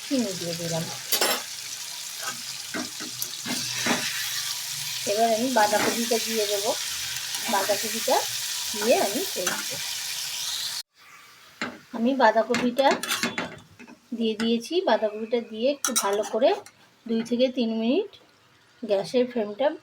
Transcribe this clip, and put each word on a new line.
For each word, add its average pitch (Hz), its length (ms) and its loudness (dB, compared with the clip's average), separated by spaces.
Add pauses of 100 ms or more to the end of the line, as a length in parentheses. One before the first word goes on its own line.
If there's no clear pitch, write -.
চিনি 233 340 0
দিয়ে 170 220 -4
দিলাম। 165 240 -2 (4000)
এবার 226 260 4
আমি 247 120 0 (100)
বাঁধাকপিটা 214 580 4 (100)
দিয়ে 220 260 0
দেবো, 208 180 0 (840)
বাঁধাকপিটা 208 600 2 (560)
দিয়ে 220 220 4 (120)
আমি 226 140 0 (140)
করবো। - 420 -2 (2250)
আমি 233 140 4 (120)
বাঁধাকপিটা 240 680 4 (1300)
দিয়ে 220 220 2
দিয়েছি। 233 340 0 (140)
বাঁধাকপিটা 220 500 2 (120)
দিয়ে 226 260 0
একটু - 140 -2 (120)
ভালো 202 200 2 (100)
করে 247 180 6 (580)
দুই 226 200 2
থেকে 247 180 4 (100)
তিন 226 140 2 (100)
মিনিট 294 300 2 (720)
গ্যাসের 208 480 2
ফ্লেমটা 214 360 0 (160)